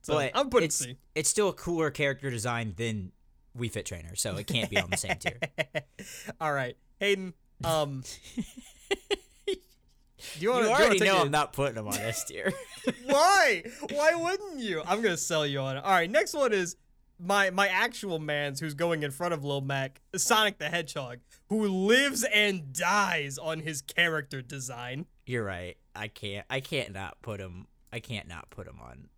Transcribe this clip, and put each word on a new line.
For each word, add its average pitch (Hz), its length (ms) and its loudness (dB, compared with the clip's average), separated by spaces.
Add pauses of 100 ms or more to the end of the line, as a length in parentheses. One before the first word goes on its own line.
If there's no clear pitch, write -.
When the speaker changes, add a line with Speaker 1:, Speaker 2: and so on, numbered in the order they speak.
Speaker 1:
So, - 120 0
Speaker 2:
But 139 200 2
Speaker 1:
I'm 277 160 2
putting 202 160 6
Speaker 2:
it's, 147 100 -2
Speaker 1:
C. 127 200 -6 (200)
Speaker 2:
it's 151 120 0
still 208 200 4
a 170 40 0
cooler 165 380 -2
character 139 400 -2
design 117 460 -4
than 110 340 -4 (480)
Wii 120 140 -4
Fit - 140 -6
Trainer, 87 280 -10
so 98 220 -2
it 101 100 -6
can't 117 240 -2
be 104 80 0
on 95 120 -2
the 190 60 0
same - 220 -4
tier. - 200 -6 (480)
Speaker 1:
<laughs> - 540 -16
All 156 120 0
right. 131 240 -4 (240)
Hayden, 190 340 0 (300)
um, 147 380 0 (340)
Speaker 2:
<laughs> - 0 - (1080)
Speaker 1:
do 403 60 -2
you - 0 -
wanna, 370 40 -2 (720)
Speaker 2:
You - 120 -12
Speaker 1:
do - 20 -10
you 202 100 2
wanna 240 180 4
Speaker 2:
already 226 320 8
Speaker 1:
take 175 80 6
Speaker 2:
know 190 100 6
Speaker 1:
a - 40 6
Speaker 2:
I'm 143 100 2
not 147 200 2
putting 139 240 -2
him 107 120 -6
on 98 60 -4
S 113 300 -4
tier. - 280 -4 (260)
<laughs> 247 260 -4
Speaker 1:
Why? 285 600 6 (280)
Why 302 220 4
wouldn't 349 460 -4
you? 180 260 -2
I'm 196 160 0
gonna 185 140 2
sell 156 300 0
you 143 140 -2
on 135 160 -2
it. 143 80 -8
All 196 80 0
right, 175 180 4
next 320 240 2
one 269 180 2
is 180 240 0 (480)
my, 196 260 4
my 196 180 4
actual 190 500 0
mans 147 400 -2
who's 151 160 -4
going 160 300 0
in 139 80 -4
front 170 220 -2
of 143 100 -6
Lil 139 160 0
Mac, 135 400 -4 (160)
Sonic 214 420 4
the 147 100 -4
Hedgehog, 143 500 -6 (300)
who 214 200 2
lives 226 560 4
and 202 480 2
dies 170 680 0
on 160 220 -4
his 151 220 -6
character 151 600 0
design. 127 640 -10 (200)
Speaker 2:
You're 123 180 -2
right. 90 320 -6 (180)
I 107 140 -8
can't, 101 420 -8
I 135 80 -2
can't 135 340 -4
not 95 300 -10
put 104 160 -8
him, 92 300 -12 (240)
I 117 80 -8
can't - 260 -10
not 82 240 -16
put - 160 -14
him - 160 -18
on 62 360 -20